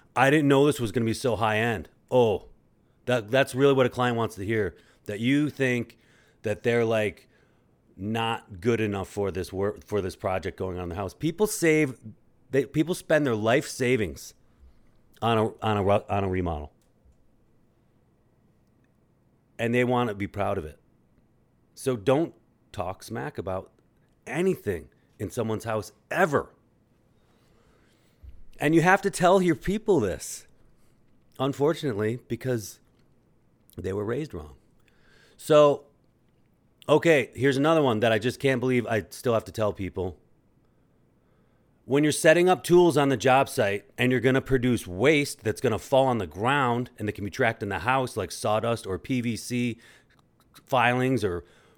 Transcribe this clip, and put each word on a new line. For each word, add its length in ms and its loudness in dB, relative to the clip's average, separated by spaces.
"I 120 4
didn't 200 4
know 180 6
this 140 0
was 100 -4
gonna 160 -2
be 80 0
so 220 -2
high 220 0
end." 300 -2
Oh, 380 2
that, 260 -4
that's 240 0
really 180 4
what 140 4
a 40 -2
client 260 0
wants 180 -2
to 100 -10
hear, 300 -2
that 160 -8
you 300 0
think 480 -4
that 220 -4
they're, 200 2
like, 440 -2
not 640 -6
good 200 2
enough 280 -4
for 220 -4
this 220 -6
work, 320 -4
for 160 -2
this 160 -4
project 400 -4
going 220 -6
on 60 -8
in 40 -8
the 80 -8
house. 180 -8
People 320 -4
save, 540 0
they, 160 0
people 280 -2
spend 300 0
their 120 0
life 320 0
savings 640 -4
on 160 2
a, 140 0
on 120 0
a 80 0
ru-, 240 2
on 160 -2
a 40 -2
remodel. 440 -4
And 160 -2
they 120 4
wanna 300 0
be 120 -6
proud 320 -4
of 60 -6
it. 160 -16
So 220 -4
don't 380 2
talk 320 -8
smack 340 -12
about 320 -8
anything 600 -4
in 100 -6
someone's 320 -4
house 300 -6
ever. 400 0
And 160 2
you 80 6
have 200 4
to 80 -2
tell 320 4
your 120 2
people 460 0
this, 460 -4
unfortunately, 920 -2
because 520 -6
they 160 -6
were 120 -4
raised 300 -6
wrong. 220 -16
So, 480 4
okay, 460 4
here's 220 2
another 260 2
one 180 2
that 120 4
I 60 4
just 200 -4
can't 220 0
believe 260 0
I 240 -2
still 240 -2
have 100 0
to 80 -16
tell 200 -2
people. 440 -8
When 200 2
you're 80 2
setting 360 4
up 140 2
tools 340 6
on 120 4
the 80 2
job 320 4
site 500 -2
and 140 2
you're 80 0
gonna 200 2
produce 460 0
waste 560 0
that's 180 -4
gonna 180 0
fall 280 2
on 120 0
the 80 -4
ground 720 -2
and 100 -6
that 40 -4
can 120 -10
be 60 -8
tracked 320 -2
in 60 -6
the 120 -6
house, 360 -2
like 140 -4
sawdust 560 -2
or 120 -6
P 220 -4
V 160 -4
C 420 -4
filings 600 2
or 200 -4